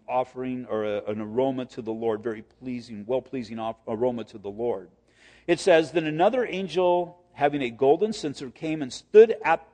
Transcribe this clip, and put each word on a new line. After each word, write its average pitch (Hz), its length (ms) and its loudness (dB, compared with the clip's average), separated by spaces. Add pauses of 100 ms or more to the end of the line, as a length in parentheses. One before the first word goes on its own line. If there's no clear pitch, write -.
offering 127 580 -6
or 107 200 -4
a, 104 200 -4
an 107 160 -6
aroma 127 440 -2
to 123 180 -14
the 110 100 -6
Lord, 113 300 -4
very 110 180 -6
pleasing, 117 640 -12
well-pleasing 120 540 -6
off-, 113 180 -8 (100)
aroma 117 360 -2
to 107 160 -16
the 101 100 -10
Lord. 101 400 -4 (580)
It 170 120 2
says, 160 320 4
"Then 160 140 0
another 196 400 2
angel, 175 720 -2 (160)
having 143 300 0
a 120 80 -4
golden 160 420 4
censer, 139 380 -8
came 156 320 -6
and 123 100 -10
stood 220 500 8
at 165 300 0